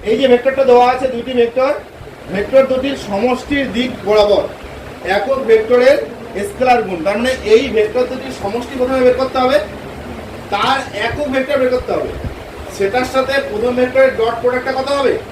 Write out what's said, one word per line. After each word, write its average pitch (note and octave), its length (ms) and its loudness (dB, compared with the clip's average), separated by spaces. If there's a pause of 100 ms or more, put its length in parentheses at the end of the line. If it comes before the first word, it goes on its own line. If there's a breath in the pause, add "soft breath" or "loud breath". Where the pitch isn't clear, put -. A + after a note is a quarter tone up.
এই A#3+ 100 4
যে C4+ 120 2
ভেক্টরটা C4+ 380 2
দেওয়া B3 240 8
আছে, C4 120 -2 (100)
দুইটি A#3+ 160 -6 (100)
ভেক্টর, B3+ 300 2 (600)
ভেক্টর G3+ 380 4
দুটির C4 260 -2 (100)
সমষ্টির B3 580 0 (100)
দিক B3 160 -2 (160)
বরাবর G#3 380 4 (720)
একক B3+ 220 -2 (120)
ভেক্টরের B3 460 4 (500)
স্কেলার B3 400 2
গুণ। F3+ 180 -4
তার G#3 140 -2
মানে B3+ 120 0 (220)
এই B3+ 100 6 (120)
ভেক্টর G#3+ 360 2
দুটির C4 300 -8
সমষ্টি A#3+ 380 -6
প্রথমে B3+ 260 0
বের B3 160 6
করতে C4 220 -2
হবে, C4 140 2 (960)
তার A3 240 0 (300)
একক D4 280 -4
ভেক্টর C4 260 0
বের B3+ 140 2
করতে - 200 -4
হবে। - 140 -4 (680)
সেটার A3 380 0
সাথে C4 200 0 (160)
প্রথম A3 300 -2
ভেক্টরের C4 400 4
ডট A#3 220 0
প্রোডাক্টটা B3 380 0
কত C4+ 180 -4
হবে? B3 160 2 (180)